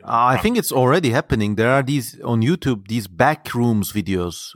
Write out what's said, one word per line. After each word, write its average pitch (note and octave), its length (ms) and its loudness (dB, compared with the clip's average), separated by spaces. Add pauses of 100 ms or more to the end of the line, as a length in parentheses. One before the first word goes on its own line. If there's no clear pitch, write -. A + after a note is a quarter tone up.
Uh, A#2+ 320 2
I - 20 2
think A#3+ 200 0
it's - 140 -2
already C3 400 2
happening. A2 440 0
There A#2 160 2
are C3+ 120 2
these, C3 380 -4
on A#2 200 0
YouTube, A#2+ 460 -2
these G#2+ 200 -4
back B2+ 480 -2
rooms A#2 380 0
videos, F2+ 640 -4